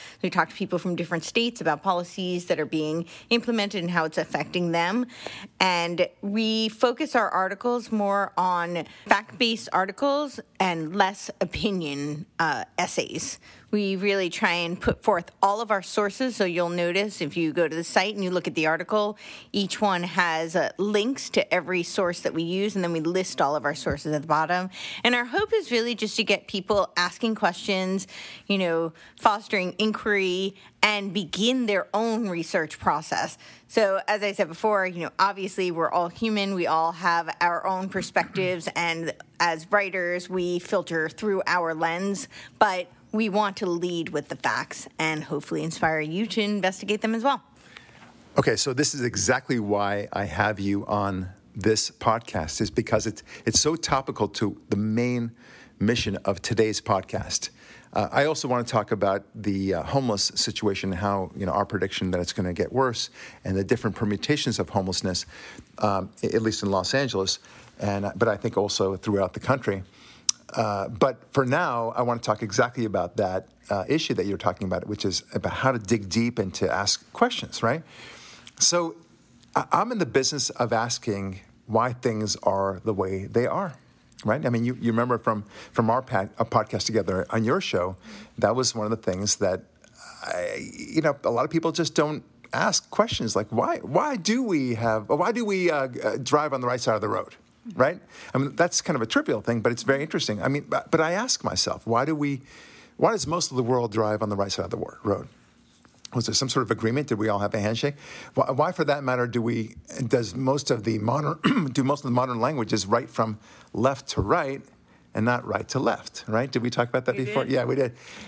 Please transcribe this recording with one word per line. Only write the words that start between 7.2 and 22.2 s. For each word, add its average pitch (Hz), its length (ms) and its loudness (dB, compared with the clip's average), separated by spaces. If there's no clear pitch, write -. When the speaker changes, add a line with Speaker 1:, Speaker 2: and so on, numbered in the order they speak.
Speaker 1:
articles 220 600 -2
more 202 460 0
on 175 480 0
fact-based 220 680 2
articles 277 640 0
and 170 380 0
less 196 340 2
opinion, 151 840 -2
uh, 147 240 2
essays. - 600 -4
We 202 280 0
really 196 320 2
try 180 240 2
and 175 260 -2
put - 240 0
forth 196 260 2
all 202 160 2
of 220 120 -2
our 196 100 2
sources. 208 560 -2
So 208 80 4
you'll 175 240 0
notice 175 500 0
if 151 160 -4
you 165 160 2
go 160 160 2
to 156 80 -4
the 165 80 -2
site 202 320 2
and 202 80 -2
you 185 80 0
look 180 160 0
at 147 80 -4
the 156 100 2
article, 175 520 0
each 196 300 -2
one 185 220 2
has, 165 520 0
uh, 160 220 4
links 214 540 0
to - 220 2
every 175 300 0
source 175 380 0